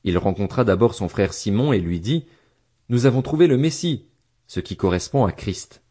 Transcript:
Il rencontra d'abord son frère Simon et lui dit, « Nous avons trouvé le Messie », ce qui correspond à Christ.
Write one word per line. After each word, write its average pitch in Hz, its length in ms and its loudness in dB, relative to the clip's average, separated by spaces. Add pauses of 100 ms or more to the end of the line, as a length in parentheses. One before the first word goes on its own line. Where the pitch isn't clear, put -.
Il 87 140 0
rencontra 98 460 -2
d'abord 110 300 2
son 92 140 -6
frère 95 240 -2
Simon 117 400 0
et 101 80 2
lui 85 180 -4
dit, « 135 280 -4 (640)
Nous 123 180 2
avons 127 160 4
trouvé 156 240 4
le 139 100 4
Messie », 156 500 -2 (400)
ce - 140 -6
qui - 160 -10
correspond 90 480 0
à 87 80 0
Christ. - 580 -10